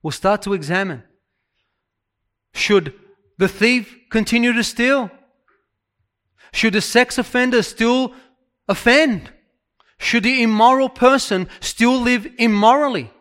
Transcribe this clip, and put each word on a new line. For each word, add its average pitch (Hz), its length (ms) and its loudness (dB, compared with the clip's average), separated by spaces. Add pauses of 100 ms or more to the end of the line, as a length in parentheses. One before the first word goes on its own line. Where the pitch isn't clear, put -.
We'll 156 80 -6
start 202 300 -2
to 202 120 -4
examine. 170 500 -6 (1500)
Should 180 400 0 (440)
the 190 100 0
thief 226 500 -2 (120)
continue 233 420 0
to 233 120 0
steal? 247 460 -2 (1400)
Should 220 220 -2
the 208 80 0
sex - 360 0
offender 247 460 0
still 247 500 -2 (540)
offend? 233 640 0 (680)
Should 233 260 -2
the 247 200 0
immoral 240 460 4
person 247 580 0 (140)
still 247 360 0
live 240 300 -2 (100)
immorally? 226 720 2 (120)